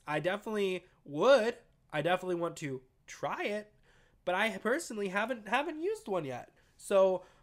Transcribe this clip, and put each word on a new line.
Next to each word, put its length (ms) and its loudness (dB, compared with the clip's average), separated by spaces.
I 120 -2
definitely 640 -2
would. 520 4
I 100 -2
definitely 340 0
want 220 -4
to 240 -8
try 360 -6
it, 280 -4
but 120 0
I 220 2
personally 520 -2
haven't, 400 -2
haven't 320 0
used 260 -4
one 160 0
yet. 260 -8
So 460 4